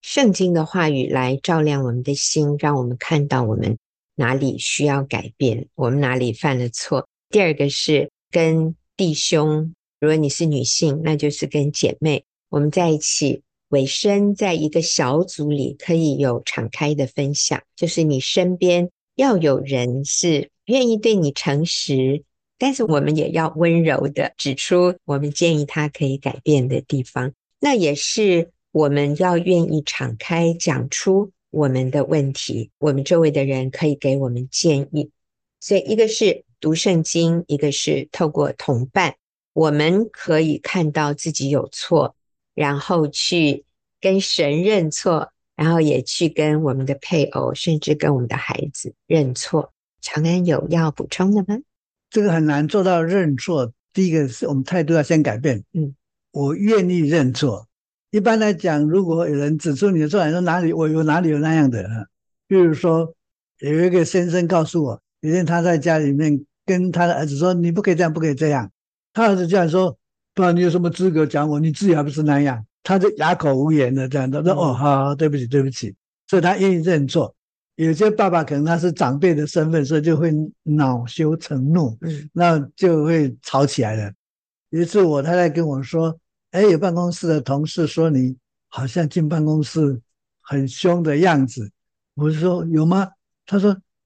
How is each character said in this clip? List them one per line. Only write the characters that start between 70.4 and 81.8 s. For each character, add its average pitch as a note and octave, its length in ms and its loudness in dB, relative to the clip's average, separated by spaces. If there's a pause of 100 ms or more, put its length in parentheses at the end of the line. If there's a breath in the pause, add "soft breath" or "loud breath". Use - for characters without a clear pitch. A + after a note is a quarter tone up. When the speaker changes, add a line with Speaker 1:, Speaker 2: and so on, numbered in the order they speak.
Speaker 2:
然 F3 100 4
你 E3+ 60 2
有 F3+ 100 4
什 F3 120 0
么 E3+ 80 0
资 F3+ 200 0
格 D#3 160 2
讲 D3 220 -2
我？ D3 100 -2
你 D#3 140 0
自 G3 160 -2
己 F3 80 4
还 D3+ 80 0
不 C#3+ 60 -4
是 D3 120 -6
那 D3 200 2
样。” B2 240 -2 (180)
他 F#3+ 160 2
就 G3 160 4
哑 D#3 180 0
口 D3+ 220 0
无 C#3+ 160 0
言 C3+ 240 2
的 C3 140 -2
这 C#3 100 -2
样， C3 100 -2
他 C#3+ 120 -4
说，“ E3+ 100 2
Speaker 1:
嗯。 G3 60 0
Speaker 2:
哦， D#3 160 0
好， C#3 320 2
好， C#3+ 100 -2
对 D3+ 140 0
不 C#3+ 80 -2
起， B2+ 100 -4
对 C3+ 160 2
不 C3+ 60 0
起。” A2+ 260 -10 (320)
所 G3 100 2
以 F3 40 4
他 F3+ 160 2
愿 F#3+ 120 2
意 F#3 60 2
认 D#3+ 320 2
错。 C3 260 -2 (420)
有 D#3+ 180 2
些 G#3 180 2
爸 G#3+ 180 2
爸 E3+ 140 2
可 D3+ 100 -6
能 C#3+ 120 0
他 E3 120 2
是 F3 140 0
长 C#3 260 0
辈 E3+ 160 4
的 D3 140 0
身 D#3+ 240 0
份， D#3+ 140 2
所 D3+ 120 0
以 D3+ 40 2
就 D#3+ 160 2
会 E3 120 2 (340)
恼 C3+ 420 0
羞 D#3 320 -2
成 C#3+ 340 -2
怒， C#3+ 300 0